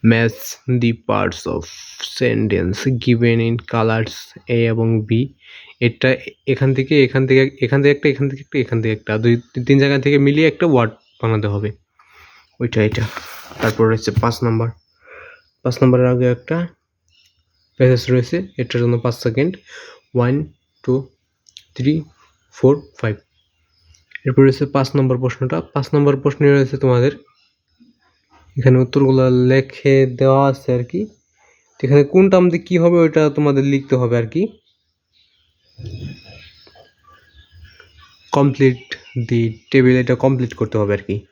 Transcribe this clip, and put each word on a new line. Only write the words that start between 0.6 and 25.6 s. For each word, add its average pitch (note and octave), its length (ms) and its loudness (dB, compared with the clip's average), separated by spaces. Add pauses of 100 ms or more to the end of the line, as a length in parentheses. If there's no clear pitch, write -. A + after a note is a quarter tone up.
the A#2 100 0 (160)
parts G2 340 -4 (120)
of E2+ 80 -6 (560)
sentence G#2+ 640 -2 (240)
given A#2 340 2 (100)
in A#2 60 -2 (180)
colors A2+ 420 -2 (420)
A - 20 0 (140)
এবং A2+ 160 -2 (200)
B। - 20 -4 (760)
এটা B2+ 240 0 (420)
এখান C3+ 240 0
থেকে, C3+ 180 -2 (120)
এখান C3 220 -2
থেকে, C3+ 140 4 (220)
এখান C#3 180 0
থেকে C#3+ 120 4
একটা, C#3+ 180 -4
এখান C3 160 -2
থেকে C3+ 160 -10
একটা, - 200 -8
এখান A#2 180 -4
থেকে A2 160 -2
একটা, - 140 -8 (100)
দুই A#2+ 120 4 (320)
তিন C3+ 160 4
জায়গা C#3 220 2
থেকে C#3+ 120 2 (100)
মিলিয়ে D3 260 2
একটা - 200 -2
ওয়ার্ড A#2 200 2 (280)
বানাতে A2 340 -2
হবে, G#2 160 -4 (920)
ওইটা A#2+ 180 -2 (100)
এটা। A2 160 -4 (560)
তারপর A2+ 300 0
রয়েছে A2 200 -2 (120)
পাঁচ A#2 140 0 (100)
নাম্বার, A2+ 220 -2 (920)
পাঁচ B2+ 200 -4
নাম্বারের B2+ 300 4
আগে B2 140 0 (100)
একটা D#3+ 200 -8 (1200)
প্যাসেজ B2+ 260 2 (100)
রয়েছে, B2 240 -2 (240)
এটার A#2+ 220 -4
জন্য A#2+ 120 0 (100)
পাঁচ A#2+ 200 -2
সেকেন্ড, C3 280 -2 (640)
ওয়ান, B2 180 0 (500)
টু, B2+ 100 0 (800)
থ্রি, C3+ 180 -2 (600)
ফোর, C3+ 180 2 (260)
ফাইভ। G#2+ 160 -4 (1080)
এরপর C3+ 200 2
রয়েছে C3+ 180 0 (100)
পাঁচ C3+ 140 0 (100)
নম্বর C3 240 0
প্রশ্নটা, B2+ 340 -4 (180)